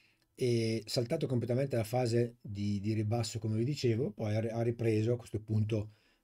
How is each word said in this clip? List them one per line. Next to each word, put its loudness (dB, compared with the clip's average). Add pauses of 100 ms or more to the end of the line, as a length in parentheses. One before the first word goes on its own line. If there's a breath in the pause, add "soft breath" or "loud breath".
(360 soft breath)
e 2
saltato -2
completamente 0
la 2
fase 0
di, -2
di 0
ribasso, -2
come 0
vi 2
dicevo, 0
poi -2
ha, 0
ha 0
ripreso 2
a 0
questo -8
punto 0 (300 soft breath)